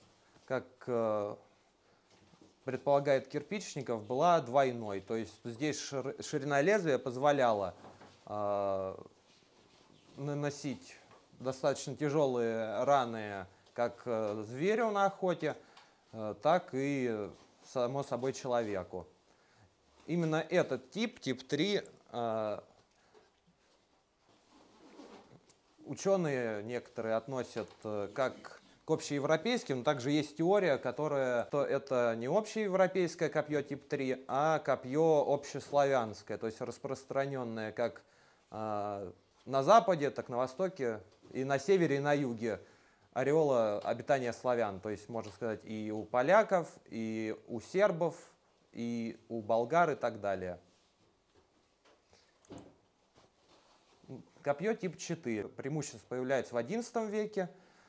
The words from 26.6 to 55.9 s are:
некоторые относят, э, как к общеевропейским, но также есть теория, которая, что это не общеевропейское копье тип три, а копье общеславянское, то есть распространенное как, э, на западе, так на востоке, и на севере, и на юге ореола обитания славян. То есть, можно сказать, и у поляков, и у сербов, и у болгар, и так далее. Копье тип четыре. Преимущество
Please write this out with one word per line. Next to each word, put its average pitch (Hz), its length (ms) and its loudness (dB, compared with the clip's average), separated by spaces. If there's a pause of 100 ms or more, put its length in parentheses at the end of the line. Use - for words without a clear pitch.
некоторые 117 540 -4
относят, 117 520 -4 (160)
э, 104 300 -4
как - 460 -4 (240)
к - 60 -2
общеевропейским, 160 880 0
но 117 60 -4
также 139 260 0
есть 151 260 0
теория, 170 420 4
которая, 131 680 0
что 143 180 0
это 123 520 2
не 117 120 -4
общеевропейское 185 1000 2
копье 147 340 0
тип 143 260 -8
три, 131 400 -2
а 151 320 2
копье 147 640 4
общеславянское, 135 1120 0
то 117 80 -4
есть 110 140 -6
распространенное 127 1120 -4
как, 117 300 -2 (480)
э, 104 600 -4 (320)
на 135 180 0
западе, 180 480 6
так - 180 -8
на 123 80 -4
востоке, 127 640 -2 (320)
и 131 120 -2
на 139 140 2
севере, 170 380 4
и 139 40 0
на 147 120 2
юге 120 480 0 (520)
ореола 131 680 4
обитания 120 520 0
славян. 113 480 0
То 107 100 -6
есть, 98 180 -8
можно 113 240 -8
сказать, 110 320 -4
и 107 260 -6
у 107 140 -4
поляков, 180 640 4 (180)
и 110 500 -4 (120)
у 117 120 -6
сербов, 175 540 0 (580)
и 117 460 -6 (100)
у 117 120 -6
болгар, 120 500 2
и 135 60 0
так 110 240 -4
далее. 92 400 -4 (3750)
Копье 175 320 0
тип 170 220 -6
четыре. 113 520 -4
Преимущество 143 600 -6